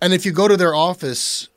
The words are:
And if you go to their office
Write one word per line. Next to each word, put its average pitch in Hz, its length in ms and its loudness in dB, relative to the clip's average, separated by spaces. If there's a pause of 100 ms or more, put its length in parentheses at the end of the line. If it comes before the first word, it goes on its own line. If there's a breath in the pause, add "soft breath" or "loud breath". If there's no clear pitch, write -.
And 180 100 2
if 190 140 -2
you 190 60 0
go 190 160 2
to 202 80 6
their 175 180 0
office 156 800 -4